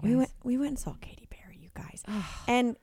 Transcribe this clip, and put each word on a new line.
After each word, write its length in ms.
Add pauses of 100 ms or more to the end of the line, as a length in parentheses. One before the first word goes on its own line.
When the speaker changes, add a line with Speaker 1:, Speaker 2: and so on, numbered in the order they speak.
Speaker 1:
we 60
Speaker 2:
guys. 80
Speaker 1:
went, 140 (120)
we 140
went 140
and 80
saw 200
Katy 300
Perry, 320
you 120
guys. 320
Speaker 2:
<sighs> 440
Speaker 1:
And 340